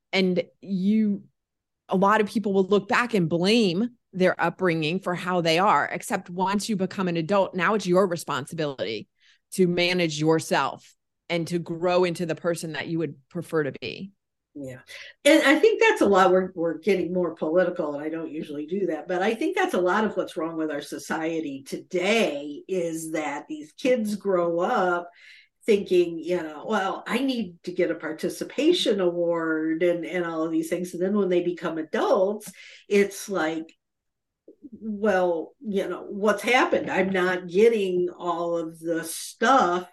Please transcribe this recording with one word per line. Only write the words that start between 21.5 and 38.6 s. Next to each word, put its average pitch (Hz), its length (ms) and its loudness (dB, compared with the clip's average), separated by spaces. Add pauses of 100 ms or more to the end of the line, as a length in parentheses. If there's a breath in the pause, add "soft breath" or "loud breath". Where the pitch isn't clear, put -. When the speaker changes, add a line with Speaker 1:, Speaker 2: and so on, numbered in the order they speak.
Speaker 2:
today, 170 1040 -2
is 160 440 -4
that 151 360 -6
these 151 240 -12
kids 220 440 0
grow 175 440 0
up 180 480 0 (560 loud breath)
thinking, 180 540 2
you 165 240 -2
know, 147 260 -12
"Well, 196 380 -2
I 226 140 -2
need 233 420 -4
to 180 100 -8
get 170 180 0
a 165 40 -2
participation 196 1040 0
award," 165 840 0
and, 170 220 0
and 170 220 -4
all 160 160 -4
of 165 80 -2
these 165 180 -2
things. 180 240 -4
And 170 100 -6
then 196 140 0
when 196 120 2
they 175 140 2
become 170 360 -4
adults, 214 720 0 (380 loud breath)
it's 202 400 0
like, 160 440 -4 (1000)
"Well, 196 880 0
you 190 280 -4
know, - 200 -8
what's 202 340 0
happened? 247 480 2
I'm 185 200 0
not 180 360 0
getting 185 600 2 (100)
all 170 400 -2
of 165 220 -8